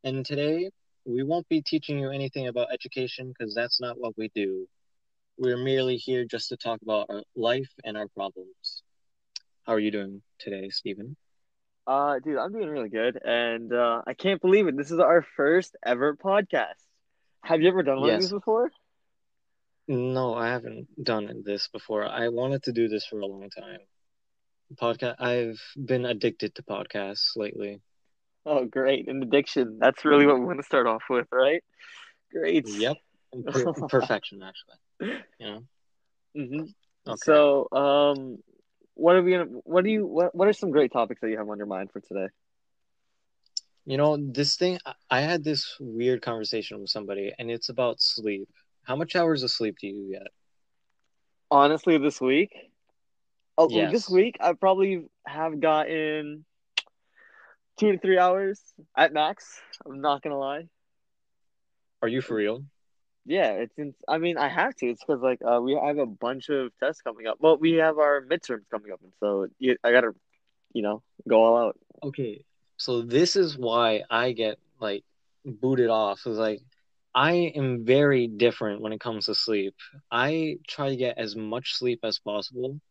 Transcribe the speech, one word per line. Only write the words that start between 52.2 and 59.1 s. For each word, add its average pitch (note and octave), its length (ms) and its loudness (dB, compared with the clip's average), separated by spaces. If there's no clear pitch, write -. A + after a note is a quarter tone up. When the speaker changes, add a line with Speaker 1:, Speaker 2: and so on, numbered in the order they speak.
Speaker 2:
week? C#3 320 2
Oh, D#3+ 100 8
well, A2 180 2
this A#3 180 0
Speaker 1:
Yes. - 60 -10
Speaker 2:
week, G3+ 300 4
I F3 140 2
probably F#3+ 520 2
have D#3 340 -6
gotten D#3 840 0
two G#3+ 140 4
to F3+ 60 0
three F#3+ 200 4
hours F#3+ 400 2
at D#3 160 4